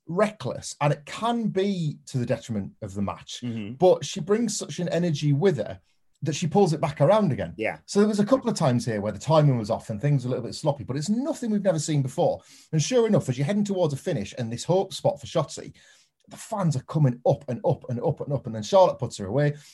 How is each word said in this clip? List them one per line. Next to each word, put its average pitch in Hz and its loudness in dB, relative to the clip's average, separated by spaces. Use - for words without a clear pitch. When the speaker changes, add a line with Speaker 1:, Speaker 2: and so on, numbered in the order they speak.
Speaker 1:
reckless, 196 -4
and 147 4
it - -6
can 233 -2
be 190 -2
to 135 -4
the 120 -2
detriment 113 -4
of 95 -10
the 104 -4
match, - -8
Speaker 2:
Mm-hmm. 113 -6
Speaker 1:
but 170 4
she - -8
brings 208 -2
such - -10
an 175 -4
energy 151 0
with 156 4
her 98 -8
that 147 -2
she 180 -4
pulls 190 4
it 143 -4
back 151 -2
around 180 4
again. 90 -4
Speaker 2:
Yeah. 104 -2
Speaker 1:
So - -2
there 214 6
was 208 0
a 208 4
couple 262 2
of 208 -2
times 123 2
here 110 -2
where 104 -2
the 98 -8
timing 147 4
was 110 -2
off 104 -4
and 107 -4
things 139 2
were 123 -4
a 127 -2
little 113 -4
bit 104 -8
sloppy, - -2
but 123 -6
it's 151 -6
nothing 247 -2
we've 202 0
never 180 2
seen 147 0
before. 131 0
And 156 2
sure 233 2
enough, 185 2
as 123 -2
you're 143 -2
heading 208 0
towards 180 0
a - -4
finish 127 -4
and 113 -6
this 117 -8
hope 190 0
spot - 0
for - -16
Shotzi, - -6
the - -20
fans 175 -2
are 131 -6
coming 139 2
up 160 2
and 120 -4
up - -2
and 120 -4
up - -2
and 147 -6
up, 127 -4
and 110 -8
then 110 -8
Charlotte 180 6
puts 117 -8
her 101 -8
away. 147 0